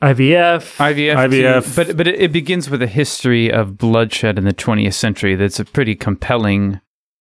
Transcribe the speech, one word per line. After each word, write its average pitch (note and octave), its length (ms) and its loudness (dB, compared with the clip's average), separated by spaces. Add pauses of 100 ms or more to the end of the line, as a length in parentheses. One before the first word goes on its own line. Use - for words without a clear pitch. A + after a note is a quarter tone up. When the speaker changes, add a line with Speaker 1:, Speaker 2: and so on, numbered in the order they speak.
Speaker 1:
I C#3 120 4
V C3+ 220 4
F. E3+ 440 0
Speaker 2:
I D3 140 2
V D3 160 0
F D3+ 80 2
to B2+ 60 2
Speaker 3:
I C3+ 40 2
V C3 180 2
F. B2+ 300 2
Speaker 2:
but, E3+ 220 0
but E3+ 100 0
it, F#3 140 -2
it E3 120 2
begins E3+ 360 -2
with C3 140 -2
a A#2+ 40 -2
history A#2 640 0
of G2+ 260 -2
bloodshed A2+ 600 0
in G2 60 -2
the G2 100 0
twentieth G#2+ 420 -2
century. G2 400 -2
That's G2 240 -2
a G#2 60 -6
pretty A2 300 -2
compelling, G2+ 840 -2 (400)